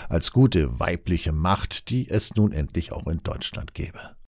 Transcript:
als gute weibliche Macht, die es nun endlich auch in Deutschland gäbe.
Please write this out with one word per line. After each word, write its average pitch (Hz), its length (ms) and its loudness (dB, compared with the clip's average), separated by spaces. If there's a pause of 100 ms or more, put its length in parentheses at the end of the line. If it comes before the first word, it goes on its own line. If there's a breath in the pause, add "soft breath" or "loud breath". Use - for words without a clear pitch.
als - 220 2
gute 85 480 4
weibliche 85 520 -2
Macht, 85 580 0
die 123 180 0
es - 280 0
nun 104 160 4
endlich 76 400 -2
auch - 160 -8
in 82 160 -4
Deutschland - 500 -8
gäbe. - 260 -8 (340)